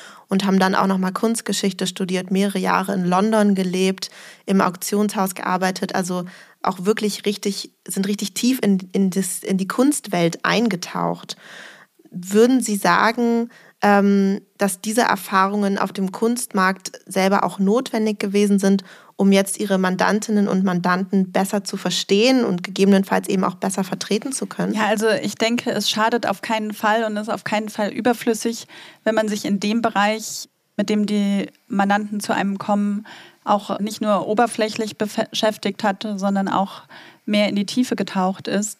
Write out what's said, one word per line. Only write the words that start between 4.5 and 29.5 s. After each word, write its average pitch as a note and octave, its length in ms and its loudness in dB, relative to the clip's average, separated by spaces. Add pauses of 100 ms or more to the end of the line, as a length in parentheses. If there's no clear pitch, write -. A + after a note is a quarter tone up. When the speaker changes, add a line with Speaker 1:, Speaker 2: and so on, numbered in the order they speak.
Speaker 1:
Auktionshaus G3 760 -2
gearbeitet, F#3 600 -2
also F3+ 320 -2 (360)
auch F3 220 -4
wirklich G#3 400 -2
richtig, G3+ 460 -4 (160)
sind G3 220 -4
richtig G#3 260 -4
tief B3+ 260 0
in, G3 160 4 (160)
in G3 160 2
das, F#3+ 300 -2
in - 180 -2
die F#3 120 -2
Kunstwelt G3+ 760 0
eingetaucht. F3+ 920 -2 (720)
Würden G#3+ 500 2
Sie G#3+ 160 -2
sagen, A#3 720 2 (320)
ähm, G3+ 600 4 (160)
dass G3 240 -2
diese A3 220 0
Erfahrungen G3 760 0
auf G3 140 -2
dem F#3+ 180 -4
Kunstmarkt F#3+ 840 -2 (140)
selber G3 380 2
auch - 140 -4
notwendig G#3+ 600 0
gewesen G3+ 400 2
sind, G3 240 2 (340)
um G3 160 4
jetzt G3 260 2
ihre G3+ 200 0
Mandantinnen F#3+ 720 2
und F#3+ 160 2
Mandanten F#3 680 0
besser G3 320 0
zu - 120 -8
verstehen G#3+ 680 2
und F3+ 180 -2
gegebenenfalls G3 640 2
eben F#3+ 160 0
auch F#3+ 100 -2
besser G3 300 -4
vertreten G3+ 480 -4
zu G#3+ 140 -6
können? G3 280 -4
Speaker 2:
Ja, G#3 120 0
also G#3+ 220 0
ich G3+ 280 0
denke, A#3 340 0
es G#3 200 -2
schadet A3 360 0
auf G3 160 -2
keinen G#3+ 300 -4
Fall A3 320 0
und G#3+ 120 -4
ist G#3+ 120 -6
auf G3+ 160 -6
keinen G#3+ 240 -2
Fall G#3 220 -4
überflüssig, A#3 760 -2 (380)
wenn A3 100 0
man A3 140 2
sich G#3 160 -4
in G3+ 160 -2